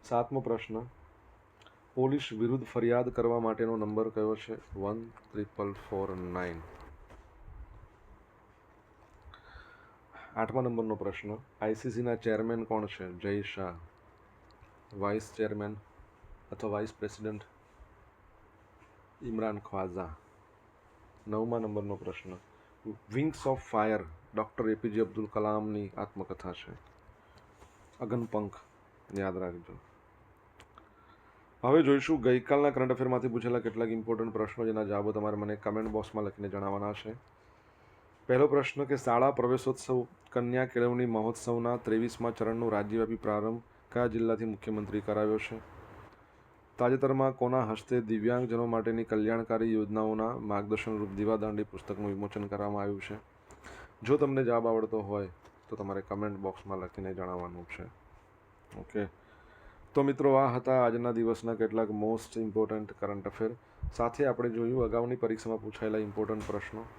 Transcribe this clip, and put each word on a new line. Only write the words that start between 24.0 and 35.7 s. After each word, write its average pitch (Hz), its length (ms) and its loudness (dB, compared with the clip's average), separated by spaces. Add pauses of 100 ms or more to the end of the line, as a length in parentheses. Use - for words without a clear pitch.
ડૉક્ટર 110 340 0
એ 110 60 4
પી 107 160 -2
જે 107 100 0
અબ્દુલ 107 260 0
કલામની 107 680 -2
આત્મકથા 95 560 -8
છે. 85 200 -14 (1300)
અગનપંખ, 110 560 -2 (640)
યાદ 95 180 -2
રાખજો. 87 360 -6 (1900)
હવે 151 160 8
જોઈશું 139 380 6
ગઈકાલના 127 500 6
કરંટ 127 200 2
અફેરમાંથી 127 380 2
પૂછેલા 117 300 0
કેટલાક 113 300 0
ઇમ્પોર્ટન્ટ 113 440 -2
પ્રશ્નો, 110 340 -2
જેના 107 180 0
જવાબો 104 280 0
તમારે 107 240 0
મને 104 200 -2
કમેન્ટ 107 340 -2